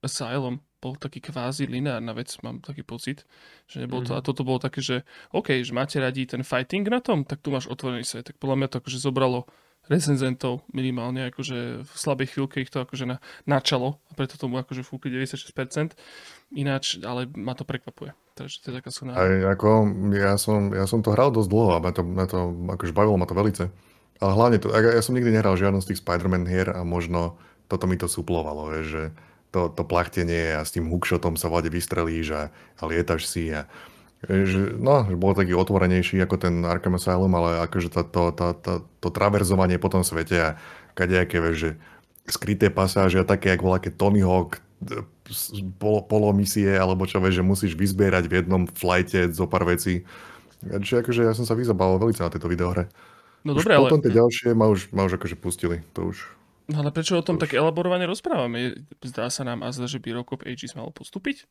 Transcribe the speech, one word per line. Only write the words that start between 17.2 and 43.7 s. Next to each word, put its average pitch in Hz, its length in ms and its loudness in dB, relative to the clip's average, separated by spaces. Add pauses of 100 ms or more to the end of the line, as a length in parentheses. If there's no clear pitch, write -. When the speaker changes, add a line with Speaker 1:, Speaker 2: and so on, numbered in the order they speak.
Speaker 1:
ma 123 220 -8
to 123 100 -10
prekvapuje. - 520 -12 (180)
Takže 139 260 -14
to - 80 -16
je 127 80 -10
taká 131 160 -12
silná 127 240 -12
Speaker 3:
Aj 92 120 2 (240)
ako, 101 180 2 (440)
ja 98 220 4
som, 101 360 0
ja 98 140 0
som 113 160 0
to 107 100 0
hral 123 200 4
dosť 110 180 2
dlho 104 240 4
a 85 80 4
ma 90 100 0
to, 90 120 -2
ma 92 220 0
to, 92 140 -2 (320)
akože 90 200 -4
bavilo 101 260 4
ma 90 80 2
to 90 100 -6
velice. 98 300 0 (540)
Ale 98 140 2
hlavne 113 240 6
to, 95 120 0
ja, 107 100 2 (100)
ja 117 120 6
som 120 120 -2
nikdy 123 180 2
nehral 107 240 4
žiadnu 98 260 2
z 92 100 -8
tých 92 100 -4
Spider-Man 90 460 0
hier 92 240 0
a 90 120 -6
možno 85 520 -2 (300)
toto 95 200 -4
mi 92 120 2
to 87 100 -4
suplovalo, 78 640 -4
vieš, 78 180 -6
že 78 160 -6 (460)
to, 90 180 0
to - 140 -6
plachtenie 85 720 0
a 78 80 -2
s 76 80 -8
tým 85 160 -4
hookshotom 87 480 -2
sa 80 160 -4
vlade 82 180 0
vystrelíš 82 600 -2
a, 76 120 -4 (300)
a - 120 -14
lietaš 82 420 -2
si 82 240 -4
a, 76 160 -6 (560)
že, 98 560 0
no, 131 240 4
že 98 100 0
bol 92 220 2
taký 92 180 2
otvorenejší 90 680 2
ako 92 180 0
ten 87 240 0
Arkham 87 320 0
Asylum, 92 380 2
ale 85 280 2
akože 85 300 -2
tá, 87 120 -2
to, 87 280 2
tá, 87 240 -2
tá, 90 240 -4
to - 320 -8
traverzovanie 95 640 4
po 92 120 0
tom 92 120 2
svete 85 380 0
a 80 120 2 (440)
kadejaké, 90 440 2
vieš, 82 200 2
že 80 120 -2 (540)
skryté 101 460 0
pasáže 95 480 4
a 92 80 2
také, 98 240 2
jak 92 100 2
bola, 92 160 2